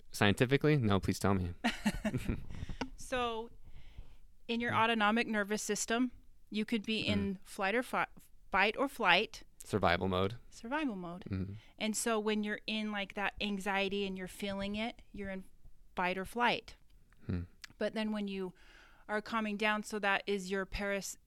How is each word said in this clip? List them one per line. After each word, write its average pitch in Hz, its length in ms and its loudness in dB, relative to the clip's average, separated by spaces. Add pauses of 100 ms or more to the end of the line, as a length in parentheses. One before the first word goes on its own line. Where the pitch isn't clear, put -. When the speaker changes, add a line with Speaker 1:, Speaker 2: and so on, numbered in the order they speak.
(140)
Speaker 1:
Scientifically? 131 640 4
No, 104 220 4
please 92 200 0
tell 98 160 4
me. 90 140 0 (140)
Speaker 2:
<laughs> - 760 -2 (600)
So, 233 520 -4 (1000)
in 233 140 0
your 240 100 0
Speaker 1:
Hmm. - 60 2
Speaker 2:
autonomic 226 500 4
nervous 208 340 0
system, 233 500 0 (380)
you 214 160 -2
could 220 200 -2
be 220 200 -2
Speaker 1:
Hmm. 208 60 2
Speaker 2:
in 196 320 0
flight 196 320 -2
or 247 80 2
fi-, 185 240 -2 (440)
fight 202 260 6
or 277 100 2
flight. 196 560 4 (200)
Speaker 1:
Survival 92 440 4
mode. 95 280 2 (140)
Speaker 2:
Survival 254 460 -4
mode. 175 340 -10
Speaker 1:
Mm-hmm. 95 240 -4 (240)
Speaker 2:
And 214 180 -2
so 226 240 0
when 214 240 0
you're 208 240 -4
in, 214 240 -2
like, 202 240 -6
that 196 260 0
anxiety 196 680 0
and 190 100 -4
you're 185 120 -6
feeling 202 460 -4
it, 220 260 -4 (120)
you're 196 160 -8
in 190 140 -8 (520)
fight 180 220 0
or 185 80 -4
flight. 233 500 0 (500)
Speaker 1:
Hmm. 90 160 -2 (360)
Speaker 2:
But 214 160 -2
then 214 200 -2
when 202 140 -2
you 190 260 -6 (560)
are 214 120 0
calming 214 360 -2
down, 214 260 2
so 214 160 -6
that 196 260 2
is 190 240 -2
your 190 160 -2
paras-, 202 600 -4